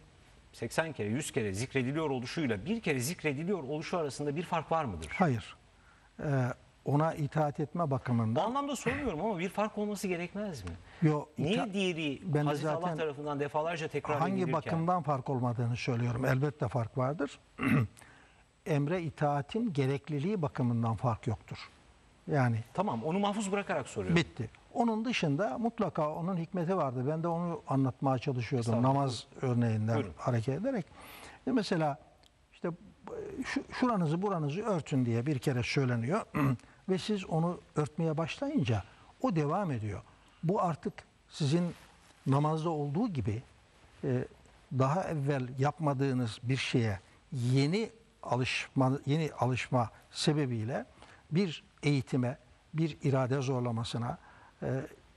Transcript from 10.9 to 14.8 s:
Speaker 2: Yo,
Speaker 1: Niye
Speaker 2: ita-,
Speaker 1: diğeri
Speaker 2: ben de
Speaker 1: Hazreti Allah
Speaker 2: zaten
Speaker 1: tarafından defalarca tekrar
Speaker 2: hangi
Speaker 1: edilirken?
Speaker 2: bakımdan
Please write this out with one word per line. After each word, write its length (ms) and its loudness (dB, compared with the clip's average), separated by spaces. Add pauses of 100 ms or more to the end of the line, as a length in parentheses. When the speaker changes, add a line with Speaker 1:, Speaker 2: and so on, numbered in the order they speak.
Speaker 2:
Yo, 240 4 (120)
Speaker 1:
Niye 160 2
Speaker 2:
ita-, 180 0
Speaker 1:
diğeri 520 -2
Speaker 2:
ben 200 2
de 40 4
Speaker 1:
Hazreti 200 0
Allah 120 0
Speaker 2:
zaten 160 -2
Speaker 1:
tarafından 440 -4
defalarca 480 -2
tekrar 300 -2
Speaker 2:
hangi 160 2
Speaker 1:
edilirken? 180 0
Speaker 2:
bakımdan 500 0